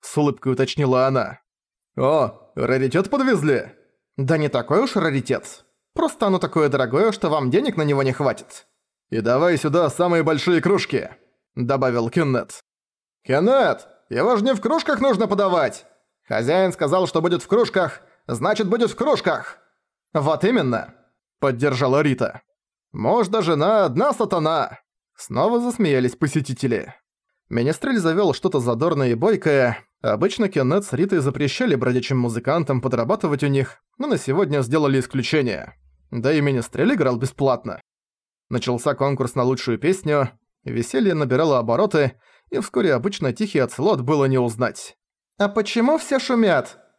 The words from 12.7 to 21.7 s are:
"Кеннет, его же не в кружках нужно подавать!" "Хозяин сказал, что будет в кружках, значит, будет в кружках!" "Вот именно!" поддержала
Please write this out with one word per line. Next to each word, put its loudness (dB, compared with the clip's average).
"Кеннет, 2
его 0
же 0
не 2
в -4
кружках 0
нужно 2
подавать!" 0
"Хозяин 2
сказал, 0
что -2
будет 0
в -18
кружках, 0
значит, -2
будет 2
в -14
кружках!" -2
"Вот 0
именно!" 0
поддержала 0